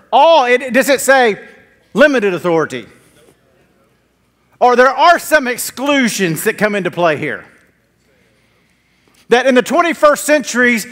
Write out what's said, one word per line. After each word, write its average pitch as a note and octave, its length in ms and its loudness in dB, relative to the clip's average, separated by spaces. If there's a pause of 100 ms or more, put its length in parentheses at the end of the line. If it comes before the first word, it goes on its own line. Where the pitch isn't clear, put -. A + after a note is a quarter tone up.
(100)
All, C#4+ 360 2
it, B3 260 -2
does A3 160 0
it C#4 140 0
say B3 340 2 (560)
limited A#3+ 400 0
authority? D#3 540 -4 (1700)
Or B3 160 2
there B3+ 140 4
are D4+ 300 4
some D4 280 0
exclusions A#3+ 1000 -4
that G#3 120 -2
come G#3 180 -2
into F3+ 160 -4
play E3 280 -2
here. A2+ 260 -10 (1800)
That B3 160 2
in B3+ 100 2
the B3+ 60 4
twenty-first D4+ 640 0
centuries, A#3+ 680 0